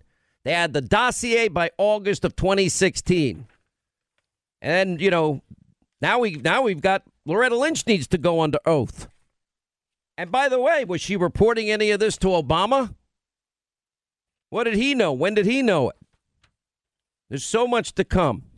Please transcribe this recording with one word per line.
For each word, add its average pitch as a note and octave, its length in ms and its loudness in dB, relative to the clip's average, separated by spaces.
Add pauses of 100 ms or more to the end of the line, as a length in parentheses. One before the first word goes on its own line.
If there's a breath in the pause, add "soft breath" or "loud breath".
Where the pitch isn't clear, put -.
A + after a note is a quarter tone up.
(440)
They C#3 80 -2
had E3+ 200 0
the D3 80 -2
dossier A3+ 680 0
by E3+ 300 -2
August G3+ 460 0
of E3 120 -6
twenty F#3+ 320 0
sixteen. D#3 800 -2 (1160)
And, F3+ 380 -2
you G3 100 2
know, D#3 320 0 (580)
now G#3 200 0
we, G3 160 -2
now E3 260 0
we've F#3+ 180 -2
got F#3+ 220 0 (240)
Loretta A#3 300 0
Lynch D4 300 -2
needs F#3 220 0
to F#3 100 0
go E3 220 0
under D3+ 240 0
oath. D3+ 440 -2 (1080)
And E3+ 140 -10
by C4+ 180 2
the B3+ 120 2
way, D4 240 2
was F3 160 -4
she G3 160 -4
reporting G#3 540 2
any G#3+ 200 2
of G3+ 80 0
this G#3+ 200 0
to F#3+ 100 0
Obama? F#3 680 0 (1600)
What A3+ 140 -4
did A3+ 120 -2
he C4+ 180 0
know? F#3+ 180 2
When E3+ 220 -2
did G3+ 120 2
he B3+ 140 0
know F3 300 2
it? - 60 -12 (1300)
There's C3 160 -10
so A#3 220 0
much A#3+ 280 -2
to F#3+ 100 -2
come. C#3+ 400 0 (140)